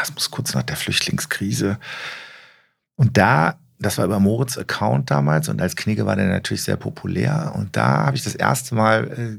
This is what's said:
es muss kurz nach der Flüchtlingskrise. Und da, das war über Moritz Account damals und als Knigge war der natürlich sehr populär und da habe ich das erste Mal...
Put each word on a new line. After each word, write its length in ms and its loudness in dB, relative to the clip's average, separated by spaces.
es 120 -8
muss 160 -6
kurz 240 -6
nach 80 0
der 140 -6
Flüchtlingskrise. 1000 -2
Und 200 4
da, 420 6
das 200 -2
war 80 2
über 120 2
Moritz 400 2
Account 520 -2
damals 380 2
und 140 -2
als 140 -2
Knigge 300 -2
war 100 2
der 100 2
natürlich 380 -2
sehr 120 0
populär 800 -2
und 220 -4
da 300 4
habe 100 2
ich 80 -6
das 100 -6
erste 400 0
Mal... 640 0